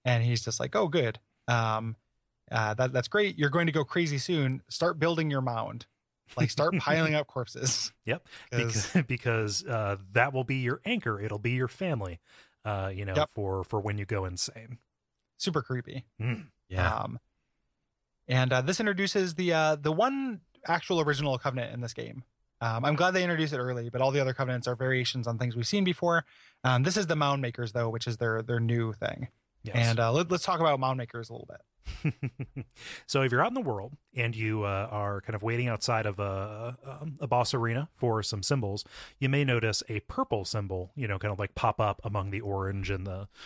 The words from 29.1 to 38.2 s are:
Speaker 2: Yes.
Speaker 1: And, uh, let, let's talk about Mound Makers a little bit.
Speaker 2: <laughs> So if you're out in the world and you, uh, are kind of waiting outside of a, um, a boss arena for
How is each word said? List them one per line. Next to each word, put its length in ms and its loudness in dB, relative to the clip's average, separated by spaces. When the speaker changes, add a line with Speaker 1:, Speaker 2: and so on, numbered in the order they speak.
Speaker 2:
Yes. 140 -4
Speaker 1:
And, 240 4
uh, 100 4
let, 200 2
let's 120 0
talk 160 0
about 220 4
Mound 180 0
Makers 300 -10
a 60 -14
little 140 -14
bit. 120 -18
Speaker 2:
<laughs> 100 0
So 160 2
if 100 4
you're 100 4
out 60 4
in 60 -4
the 60 -2
world 320 -4
and 200 0
you, 300 0
uh, 260 -2
are 300 -2
kind 140 -8
of 80 -4
waiting 260 0
outside 380 0
of 120 -4
a, 640 -6
um, 360 -10
a 60 -4
boss 280 2
arena 400 0
for 280 0